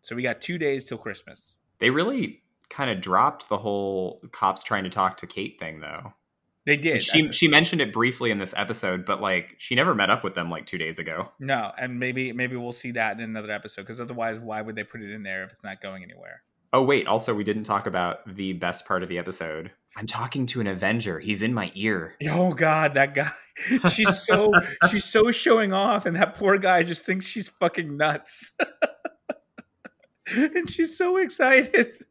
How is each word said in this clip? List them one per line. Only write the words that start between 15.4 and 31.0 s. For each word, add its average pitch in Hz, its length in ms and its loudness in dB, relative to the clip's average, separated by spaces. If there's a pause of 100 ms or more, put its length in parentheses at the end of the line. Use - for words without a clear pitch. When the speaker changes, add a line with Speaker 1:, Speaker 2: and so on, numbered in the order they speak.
Speaker 1:
if 95 80 -18
it's - 120 -20
not 95 160 -12
going 95 220 -12
anywhere? 87 400 -20 (320)
Speaker 2:
Oh, 131 80 8
wait, 131 240 4
also, 117 260 0
we 104 100 0
didn't 104 220 -2
talk 101 220 0
about 92 500 -2
the 95 160 -4
best 87 320 -4
part 92 180 0
of 90 60 -6
the 87 80 -4
episode. 85 540 -6 (260)
"I'm 104 100 -10
talking 123 420 -4
to 123 120 -4
an 107 60 0
Avenger. 98 540 -2
He's 104 220 -2
in 120 120 0
my 98 200 -4
ear." 98 500 -2
Speaker 1:
Oh, 175 280 2
God, 156 400 2
that 139 220 2
guy. 135 180 0 (240)
<laughs> - 340 2
She's 202 360 4
so, 208 260 6 (160)
Speaker 2:
<laughs> - 220 4
Speaker 1:
she's 208 160 0
so 220 240 6
showing 220 420 4
off, 202 320 2
and 170 120 0
that 202 180 2
poor 196 240 4
guy 185 240 6
just 170 240 -4
thinks 190 200 -2
she's - 220 -8
fucking 170 480 -2
nuts. - 600 -2
<laughs> - 100 -2 (1600)
And 302 380 2
she's 330 300 -2
so 370 180 2